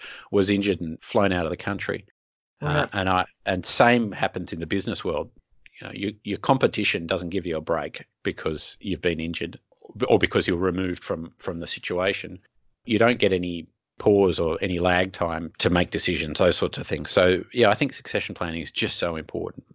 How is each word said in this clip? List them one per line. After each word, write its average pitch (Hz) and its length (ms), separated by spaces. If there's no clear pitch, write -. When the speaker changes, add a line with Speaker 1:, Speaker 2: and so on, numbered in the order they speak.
Speaker 1:
was 101 200
injured 101 320
and 80 200
flown 101 300
out 90 140
of 78 40
the 87 80
country. 98 480
Uh, 147 60
Speaker 2:
Right. 147 240
Speaker 1:
and 95 180
I, 92 160
and 92 200
same 120 460
happens 92 400
in 82 80
the 82 80
business 92 360
world. 80 280
You - 80
know, - 60
you, 101 220
your 101 140
competition 104 680
doesn't 87 220
give 90 160
you 82 100
a 78 60
break 78 440
because - 600
you've 85 200
been 85 200
injured 85 360
or 107 120
because - 260
you're 90 120
removed 90 460
from, 85 340
from 85 240
the 82 60
situation. 92 720
You 107 160
don't 120 180
get 101 140
any 87 340
pause 98 420
or 82 220
any 92 180
lag 90 320
time 82 460
to - 120
make 87 220
decisions, 80 480
those 90 160
sorts - 220
of 82 100
things. 73 240
So, 92 320
yeah, 117 160
I 104 40
think 135 200
succession - 400
planning 82 280
is 71 100
just - 260
so 85 200
important. - 580